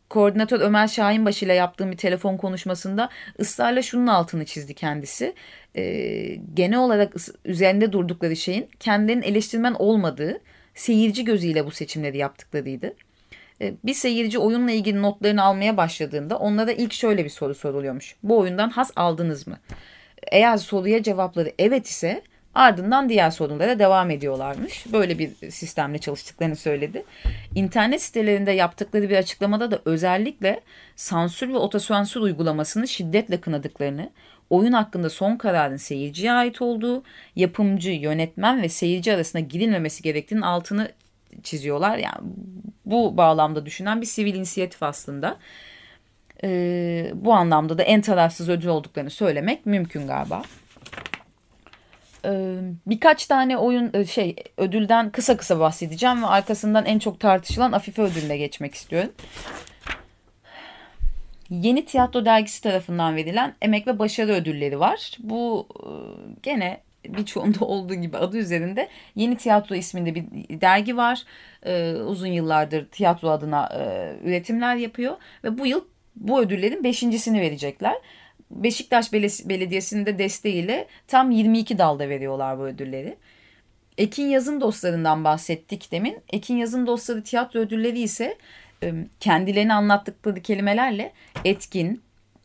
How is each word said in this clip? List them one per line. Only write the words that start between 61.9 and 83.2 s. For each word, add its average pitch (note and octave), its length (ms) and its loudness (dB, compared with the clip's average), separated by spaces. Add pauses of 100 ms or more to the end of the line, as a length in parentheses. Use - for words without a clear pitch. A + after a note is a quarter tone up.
Dergisi A3 380 4
tarafından F3 540 0
verilen G3 460 -2
Emek G#3+ 240 2
ve A#3 120 0
Başarı G#3+ 340 0
Ödülleri D3 480 -2
var. A#3 380 0
Bu, A3+ 580 -4
e, - 120 -16 (540)
gene G3 380 -4 (260)
birçoğunda G#3 580 -2
olduğu F#3+ 300 -2
gibi F3 220 -4
adı F#3 220 -2
üzerinde F#3 500 -2 (280)
Yeni A#3 200 0
Tiyatro G#3 380 2
isminde F3 400 -4
bir E3+ 100 -6 (360)
dergi G#3 360 4
var. B3 260 0 (440)
E, E3+ 260 -2
uzun F3 340 -4
yıllardır D#3 600 0
tiyatro E3+ 400 0
adına, D3+ 400 0 (120)
e, F#2 320 -6 (160)
üretimler A#3 480 -2
yapıyor A#3+ 400 -6 (280)
ve A3+ 140 -4
bu C#4 80 -2
yıl C#4+ 140 0 (360)
bu A3 240 0
ödüllerin G#3+ 440 0
beşincisini A#3 560 0
verecekler. D3+ 540 -2 (560)
Beşiktaş A3+ 640 0
Bele-, G3+ 360 -2
Belediyesi'nin F#3+ 580 -4
de G3+ 120 -2
desteğiyle G3 680 -2 (220)
tam C4 220 6
yirmi A3 280 4
iki G#3+ 200 -2
dalda D3 300 2
veriyorlar C3+ 500 -4
bu C3+ 40 -8
ödülleri. C3+ 540 -8 (840)